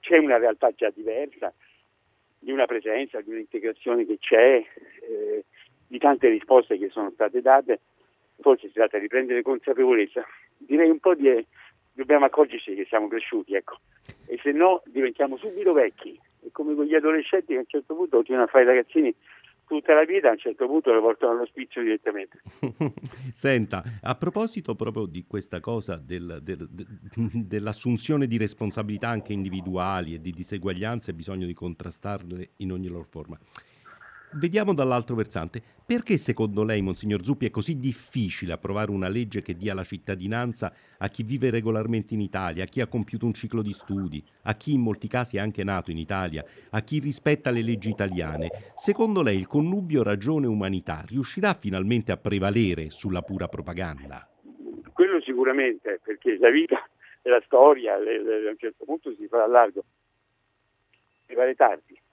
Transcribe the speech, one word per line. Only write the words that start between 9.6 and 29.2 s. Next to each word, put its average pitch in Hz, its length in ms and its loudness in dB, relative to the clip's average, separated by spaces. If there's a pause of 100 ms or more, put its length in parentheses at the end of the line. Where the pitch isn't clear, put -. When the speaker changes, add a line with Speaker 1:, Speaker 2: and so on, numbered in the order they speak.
Speaker 1:
Direi 160 320 4
un 160 100 4
po' 180 160 4
di, 139 140 4
eh, 117 160 2 (480)
dobbiamo 135 320 4
accorgerci 131 500 2
che 98 100 -6
siamo 107 220 -2
cresciuti, 107 480 -4
ecco. - 220 -4 (500)
E 120 160 -8
se 143 80 0
no 180 340 4
diventiamo 131 520 -2
subito 196 340 -2
vecchi. - 480 2 (240)
E - 80 -16
come 151 240 -4
quegli 147 180 0
adolescenti 156 600 0
che - 20 -2
a 127 40 0
un 117 80 -8
certo 151 280 -6
punto 165 220 0
continuano 120 300 2
a - 40 -8
fare 131 140 8
i - 20 6
ragazzini 127 480 4 (520)
tutta 156 280 2
la 156 100 6
vita, 170 220 2
a 117 40 8
un 104 60 0
certo 127 300 -4
punto 143 240 2
lo 113 100 6
portano 117 300 2
all'ospizio 120 500 -6
direttamente. 107 580 -4 (220)
Speaker 2:
<laughs> 131 720 -8
Senta, 110 500 0 (180)
a 123 140 -4
proposito 202 600 -6
proprio 110 300 -6
di 87 200 -12
questa 92 340 -10
cosa 104 360 -8
del, 82 480 -12
del, 78 260 -10
de-, 87 160 -16 (300)
<laughs> 113 180 -4
dell'assunzione 113 960 -2
di 117 100 -2
responsabilità 107 720 -4
anche 107 240 -6